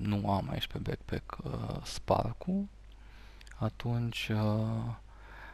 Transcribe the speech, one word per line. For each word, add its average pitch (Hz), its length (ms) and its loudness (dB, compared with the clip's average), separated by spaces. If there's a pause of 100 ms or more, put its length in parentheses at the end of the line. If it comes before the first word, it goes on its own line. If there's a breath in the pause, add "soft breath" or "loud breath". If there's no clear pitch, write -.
nu 101 300 2
am 98 180 4
aici - 180 0
pe - 100 -4
backpack, - 640 -2
uh, - 400 -2
spark-ul, 185 840 2 (880 loud breath)
atunci, 120 760 0
uh, 110 600 4 (600 loud breath)